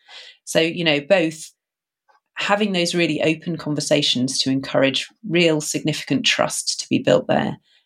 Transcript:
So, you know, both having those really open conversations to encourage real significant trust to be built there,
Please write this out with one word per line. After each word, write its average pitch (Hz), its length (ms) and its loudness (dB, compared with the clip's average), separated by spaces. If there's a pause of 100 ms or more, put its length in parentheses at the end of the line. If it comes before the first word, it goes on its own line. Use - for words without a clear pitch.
(460)
So, - 140 0
you 170 240 0
know, 147 160 2
both 160 500 0 (840)
having 208 360 0
those 170 220 0
really 165 280 0
open 160 340 -2
conversations 147 840 0
to 135 100 0
encourage 135 580 0 (180)
real 160 360 2
significant - 640 -2
trust - 540 -2
to - 100 -10
be - 80 2
built - 300 2
there, - 280 0 (300)